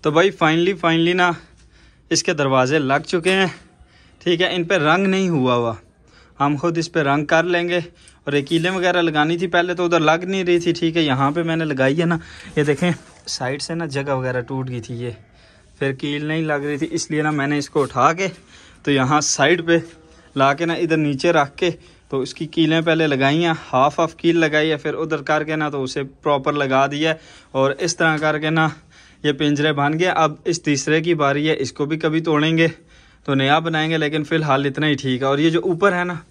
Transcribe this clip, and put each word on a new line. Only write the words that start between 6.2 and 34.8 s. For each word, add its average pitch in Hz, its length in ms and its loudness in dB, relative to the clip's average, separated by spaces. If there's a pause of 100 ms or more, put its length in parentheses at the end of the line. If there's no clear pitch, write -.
हम 143 180 0
खुद 170 200 -2
इस 165 100 -4
पे 165 160 -2
रंग 143 240 0
कर 165 180 2
लेंगे। 175 340 -2 (480)
और 143 80 -4
ये 143 60 2
कीलें 165 300 0
वगैरह 180 300 0
लगानी 160 360 0
थी, 180 100 -2
पहले 175 280 0
तो 175 100 -2
उधर 170 160 2
लग 160 220 2
नहीं 190 220 -4
रही 175 140 2
थी, 170 140 0
ठीक 165 220 -2
है। 165 80 2
यहाँ 139 280 0
पे 165 120 -2
मैंने 160 220 -2
लगाई 135 300 0
है 170 100 0
ना, 165 140 0 (380)
ये 147 60 2
देखें 151 280 0 (360)
साइड 131 340 -6
से 165 140 -8
ना 170 120 -4
जगह 139 260 -4
वगैरह 127 300 -2
टूट 131 260 -6
गई 123 120 -8
थी 123 140 -12
ये, 120 200 -8 (640)
फिर 139 160 -2
कील 147 320 -6
नहीं 160 180 -2
लग 147 200 -2
रही 147 120 -4
थी, 156 100 -2
इसलिए 156 340 -4
ना 151 120 0
मैंने 147 240 -2
इसको 143 260 -2
उठा 127 300 2
के 185 140 -4 (580)
तो 143 60 0
यहाँ 139 300 2
साइड 160 460 0
पे 170 140 4 (540)
ला 139 180 4
के 165 120 -2
ना 165 120 -2
इधर 160 200 0
नीचे 147 340 0
रख 143 240 2
के 175 160 -2 (400)
तो 135 120 -2
इसकी 139 240 -8
कीलें 160 360 2
पहले 160 240 2
लगाई 139 340 2
हैं, 165 200 0
हाफ 139 380 0
हाफ 165 200 0
कील 170 180 2
लगाई 151 300 2
है, 151 100 -2
फिर 147 180 -6
उधर 156 280 -4
करके 151 320 -2
ना 151 140 -2
तो 143 120 -4
उसे 131 220 -4
प्रॉपर 143 520 -2
लगा 135 320 2
दिया 147 220 -2
है। 160 100 -4 (340)
और 135 200 2
इस 170 240 -4
तरह 160 200 2
करके 156 320 0
ना 160 220 2 (520)
ये 147 100 2
पिंजरे 147 400 0
बन 143 200 0
गए। 170 140 0
अब 156 300 0 (100)
इस 165 160 -4
तीसरे 151 380 0
की 170 140 0
बारी 147 320 0
है, 156 80 2
इसको 135 300 -4
भी 156 120 -4
कभी 160 240 -2
तोड़ेंगे 160 460 2 (580)
तो 143 100 -2
नया 139 240 4
बनाएंगे, 160 380 -2
लेकिन 151 260 -2
फ़िलहाल 147 420 0
इतना 147 220 0